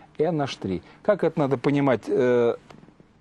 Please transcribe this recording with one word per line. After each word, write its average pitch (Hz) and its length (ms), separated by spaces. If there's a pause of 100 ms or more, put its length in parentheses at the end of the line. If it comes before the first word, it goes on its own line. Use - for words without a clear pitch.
(160)
Н 156 240
H 139 160
три. 92 260 (200)
Как 202 200
это 165 160
надо 135 200
понимать, 139 480
э, 123 500 (640)